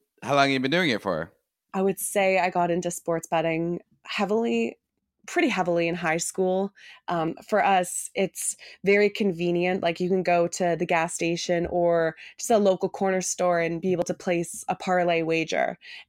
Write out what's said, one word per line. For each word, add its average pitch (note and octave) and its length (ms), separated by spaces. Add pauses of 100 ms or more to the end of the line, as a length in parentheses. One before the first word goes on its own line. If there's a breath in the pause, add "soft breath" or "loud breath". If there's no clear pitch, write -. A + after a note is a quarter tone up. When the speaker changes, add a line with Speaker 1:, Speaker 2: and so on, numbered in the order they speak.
(240)
Speaker 1:
how B2+ 100
long C#3 160
you C3+ 100
been C3 120
doing E3+ 180
it G#2+ 140
for? E2+ 280 (440)
Speaker 2:
I F#3+ 80
would F#3+ 160
say F#3+ 400
I F3+ 100
got F3 220
into F3 180
sports E3 380
betting E3 540 (220)
heavily, A3+ 760 (480)
pretty F4 220
heavily E3+ 400
in E3 40
high E3 240
school. F#3 560 (360 loud breath)
Um, E3 260 (120)
for G3+ 160
us, F#3+ 520
it's - 420 (260 loud breath)
very G3+ 260
convenient. F3 720
Like, E3+ 200
you F3+ 80
can F#3 140
go E3+ 240
to E3+ 300
the E3+ 80
gas E3+ 280
station E3+ 540
or E3+ 480 (220 loud breath)
just - 120
a A#3 80
local F#3+ 320
corner F#3+ 320
store F3+ 380
and E3 220
be F#3 120
able E3+ 120
to F3+ 80
place E3+ 540
a F#3 80
parlay F3 460
wager. D#3+ 560 (320 loud breath)